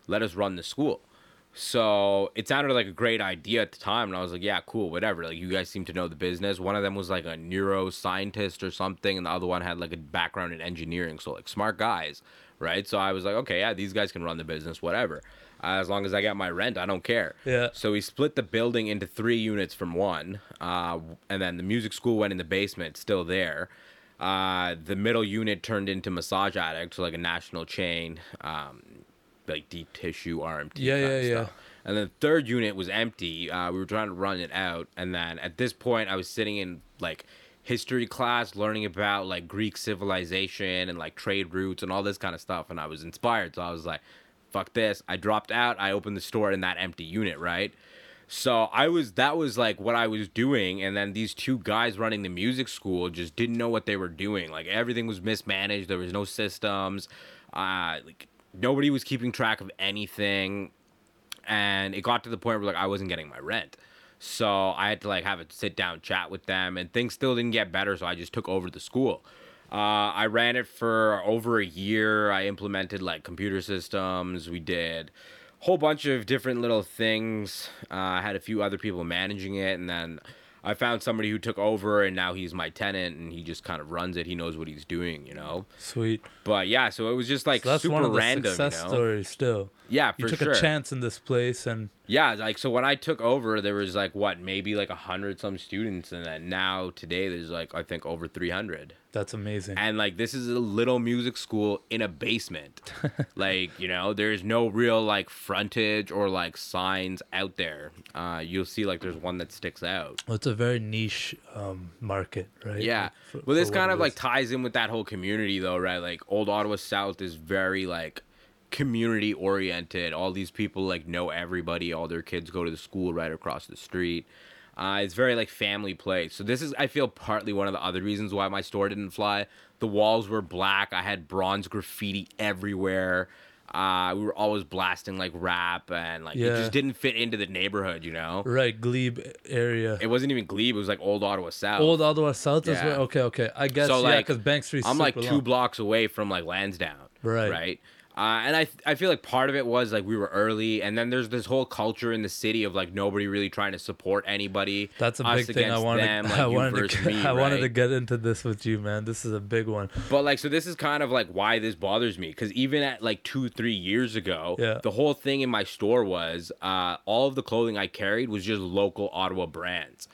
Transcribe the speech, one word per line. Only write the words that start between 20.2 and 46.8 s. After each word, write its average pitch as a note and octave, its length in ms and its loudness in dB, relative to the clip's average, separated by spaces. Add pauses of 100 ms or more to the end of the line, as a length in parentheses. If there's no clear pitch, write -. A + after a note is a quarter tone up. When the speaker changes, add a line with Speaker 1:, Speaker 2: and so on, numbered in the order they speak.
Speaker 1:
uh, F2 380 -2 (320)
and G2 100 -2
then F2 160 -2
the F2 60 -6
music G#2+ 320 -2
school A#2 240 2
went G#2 140 2
in F#2 40 -4
the F2+ 80 -4
basement, F#2 540 -2
still F#2 260 0
there. E2+ 460 -2 (500)
Uh, F#2 640 0
the F#2+ 140 -4
middle A2+ 280 2
unit G#2 380 -2
turned G2+ 260 -2
into F#2+ 220 -2
Massage F#2+ 460 0
Addict, E2 380 -4
so, F#2 80 -6
like, E2+ 120 -2
a E2+ 40 -6
national E2+ 480 -4
chain, E2+ 520 -4 (220)
um, C#2+ 420 -8 (640)
like, D#2 220 -8
deep E2+ 240 -12
tissue, E2 480 -6
R D#2+ 180 -4
M D2+ 120 -8
T - 120 -10
Speaker 2:
Yeah, C3 120 2
Speaker 1:
kind C#3 100 2
Speaker 2:
yeah, C3+ 40 2 (100)
Speaker 1:
of B2+ 60 0
Speaker 2:
yeah. A2+ 200 2
Speaker 1:
stuff. G2+ 80 -8 (320)
And G#2 140 -2
the G2+ 200 -2
third D3+ 300 4
unit A2+ 260 2
was F#2 140 -4
empty. F#2 600 -2
Uh, F2+ 220 -2
we F#2 80 -4
were F#2+ 60 -4
trying G#2 240 -2
to F#2 60 -8
run F#2+ 260 -2
it E2+ 120 -6
out. E2+ 440 -2
And F2+ 180 -4
then E2+ 240 -4
at E2 200 -8
this B2+ 140 0
point, A2+ 360 0
I F#2+ 80 -2
was F#2 120 -6
sitting G#2+ 280 -2
in, F2+ 240 -6 (180)
like, E2 280 -6 (360)
history A#2+ 440 -2
class A#2+ 500 0
learning G#2+ 300 0
about, G2+ 400 0
like, F2+ 200 -6
Greek G2+ 300 -4
civilization F#2 1120 -2
and, F2 100 -6
like, D#2 160 -8
trade G2 400 -2
routes F#2 280 -2
and F#2 100 -4
all G2 100 0
this G2+ 160 -2
kind F2+ 160 -4
of D#2+ 60 -10
stuff. E2+ 300 -6
And E2+ 100 -8
I D2+ 60 -6
was D#2+ 180 -12
inspired. G2 500 0
So F2+ 80 -6
I F2 80 -4
was E2 160 -8
like, D#2 140 -4 (500)
"Fuck F#2+ 220 -4
this." G#2+ 340 2
I F#2 100 -2
dropped G#2 360 0
out. A#2+ 260 4
I G2 140 2
opened G2+ 240 -2
the F2+ 60 -6
store G#2 280 0
in F#2+ 120 0
that F2+ 180 0